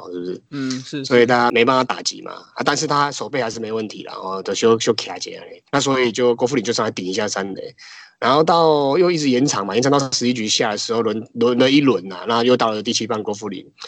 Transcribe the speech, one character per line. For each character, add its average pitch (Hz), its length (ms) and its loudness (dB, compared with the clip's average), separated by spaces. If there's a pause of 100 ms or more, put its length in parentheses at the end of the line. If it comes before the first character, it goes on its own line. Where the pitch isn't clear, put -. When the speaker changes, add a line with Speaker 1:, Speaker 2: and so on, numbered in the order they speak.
Speaker 1:
是 90 100 -10
不 87 60 -8
是？ 90 160 -8 (100)
Speaker 2:
嗯， 135 200 -6
是， 127 80 -6 (200)
是。 135 60 -8
Speaker 1:
所 127 140 4
以 120 60 8
大 123 100 2
家 120 160 2
没 117 140 4
办 131 100 2
法 131 80 2
打 95 180 -4
击 90 200 -6
嘛。 92 100 -14
啊， 92 320 -12
但 147 140 0
是 151 100 -4
他 143 240 0
手 110 160 -8
背 131 160 -4
还 113 60 -4
是 110 100 -10
没 110 100 -8
问 110 160 -4
题 - 180 -12
啦， - 100 -14
哦， 95 280 -8
就 95 140 -4
休， 113 240 4
休 113 140 2
卡 92 240 -6
一 - 20 -10
下 - 120 -10 (100)
而 - 120 -18
已。 - 80 -20 (120)
那 139 80 2
所 135 180 2
以 120 140 2
就 123 200 2
郭 123 140 0
富 143 80 0
林 113 80 0
就 117 80 -4
上 113 140 0
来 110 60 -2
顶 101 140 -8
一 92 60 -4
下 104 160 -2
三 98 280 -4
垒。 - 200 -12 (440)
然 123 140 2
后 147 100 6
到 156 540 4
又 180 140 4
一 170 80 0
直 147 100 0
延 123 160 4
长 98 180 -2
嘛， 98 120 -4
延 120 80 2
长 139 80 4
到 139 200 2
十 120 160 -2
一 123 60 2
局 110 140 -4
下 110 240 0
的 104 80 -4
时 - 120 -6
候， 113 120 0
轮， 110 200 -2 (100)
轮 120 260 2
了 131 100 6
一 143 120 6
轮 95 300 2
啊， 90 160 -12
那 117 160 2
又 123 140 4
到 113 140 2
了 107 100 -4
第 113 100 -4
七 113 140 -2
棒 110 160 -4
郭 101 100 -6
富 104 160 -8
林。 95 160 -10 (240)